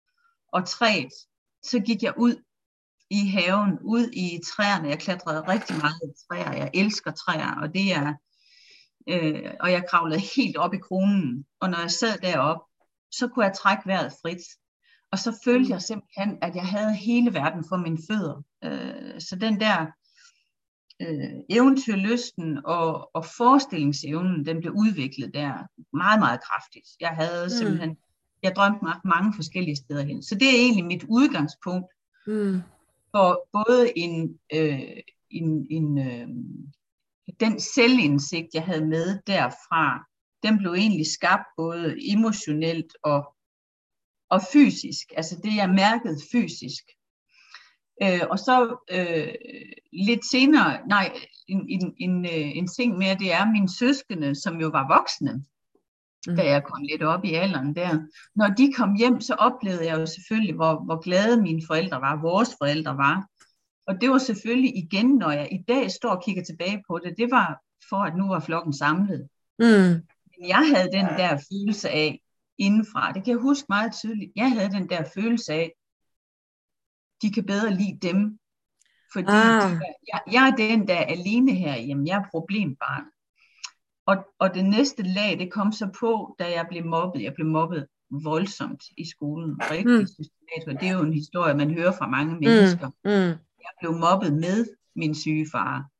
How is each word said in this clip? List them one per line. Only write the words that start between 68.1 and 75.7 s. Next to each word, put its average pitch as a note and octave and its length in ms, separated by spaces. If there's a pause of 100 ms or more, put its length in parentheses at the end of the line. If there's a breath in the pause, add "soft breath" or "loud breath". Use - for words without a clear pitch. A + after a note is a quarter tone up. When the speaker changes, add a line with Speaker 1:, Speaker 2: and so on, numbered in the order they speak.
Speaker 1:
nu G3 120
var F3+ 120
flokken E3 320
samlet. D3+ 560 (300)
Speaker 2:
Mm. A3+ 60 (680)
Speaker 1:
Men - 160
jeg C#4 260
havde F#3 180
den G3 140
der E3 320 (140)
følelse G3+ 380
af D3+ 300 (380)
indenfra, G3+ 540
det F#3+ 120
kan B3 80
jeg A#3+ 80
huske C#4 280
meget G#3+ 240
tydeligt, A3 440
jeg A#3+ 140
havde G#3 200
den F#3+ 180
der E3+ 160 (100)
følelse A3 380
af, E3 200 (1500)